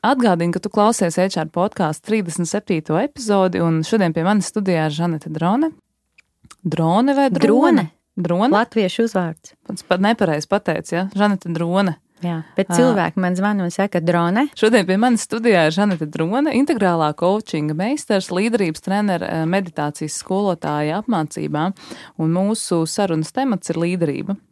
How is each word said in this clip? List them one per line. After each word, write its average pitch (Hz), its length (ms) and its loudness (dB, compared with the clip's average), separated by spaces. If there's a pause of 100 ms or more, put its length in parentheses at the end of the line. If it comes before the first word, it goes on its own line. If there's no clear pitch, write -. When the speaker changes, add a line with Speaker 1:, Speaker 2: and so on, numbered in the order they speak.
Speaker 1:
Atgādinu, 202 480 2
ka 185 80 -2
tu 214 80 -8
klausies 208 480 2
H 185 240 0
R 156 80 -4
podcastu 175 600 -2
trīsdesmit 175 400 -2
septīto 165 500 -2
epizodi, 202 640 0
un 160 180 2
šodien 180 300 0
pie 165 140 -2
manis 202 260 2
studijā 180 380 0
ir - 20 -8
Žanete 160 400 -4
Drone. 202 380 0 (920)
Drone 175 520 2
vai 277 160 2
drone? 175 100 0
Speaker 2:
Drone. 233 500 4 (240)
Speaker 1:
Drone? 180 380 0
Speaker 2:
Latviešu 226 560 0
uzvārds. 175 460 -6 (120)
Speaker 1:
Pats - 160 -10
pat 180 180 -2
nepareizi 190 480 2
pateici, - 460 -2
ja? 190 220 -2
Žanete 196 360 0
Drone. 170 440 0 (260)
Speaker 2:
Jā, 170 160 -4 (180)
bet 196 140 0
Speaker 1:
Ā. 175 80 2
Speaker 2:
cilvēki 202 420 2
man 180 160 0
zvana 196 280 0
un 175 60 -2
saka, 196 300 0
"Drone?" 175 540 2
Speaker 1:
Šodien 220 320 4
pie 185 100 2
manis 233 300 2
studijā 220 400 4
ir 156 60 2
Žanete 180 340 0
Drone, 180 480 -2
integrālā 190 600 2
coachinga 170 600 -2
meistars, 202 560 -2
līderības 196 500 -2
trenere, 190 480 -2
ā, 160 160 -2
meditācijas 160 800 -4
skolotāja 170 800 -2
apmācībā, 156 720 -4 (440)
un 160 140 0
mūsu 185 540 -2
sarunas 160 460 -2
temats 254 380 -4
ir 170 60 -2
līderība. 170 600 -2 (160)